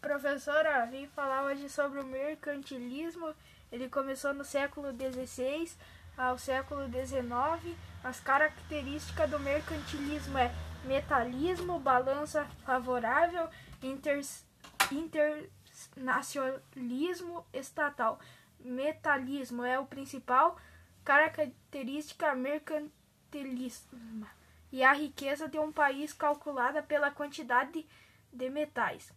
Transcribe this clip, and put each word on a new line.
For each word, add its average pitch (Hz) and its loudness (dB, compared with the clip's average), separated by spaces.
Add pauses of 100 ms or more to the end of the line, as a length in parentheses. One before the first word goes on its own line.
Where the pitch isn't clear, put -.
Professora, 285 4
vim 269 -8
falar 277 0
hoje 277 -2
sobre 277 0
o 269 -4
mercantilismo. 285 -6 (380)
Ele 247 -6
começou 269 -2
no 277 -10
século 285 -2
dezesseis 262 -4 (400)
ao 254 0
século 269 -4
dezenove. 262 -2 (280)
As 254 -8
características 294 2
do 294 0
mercantilismo 285 -2
é 247 4 (300)
metalismo, 285 0
balança 269 2 (180)
favorável, 262 2 (320)
inter-, 277 0 (720)
internacionalismo 294 -2
estatal. 262 -2 (400)
Metalismo 262 -2
é 254 4
o 277 -4
principal 269 4 (480)
característica 294 2
mercantilismo. 262 -6 (440)
E 262 2
a 269 10
riqueza 294 -2
de 311 -2
um 302 2
país 285 2
calculada 294 0
pela 285 2
quantidade 285 0 (480)
de 254 -4
metais 277 -2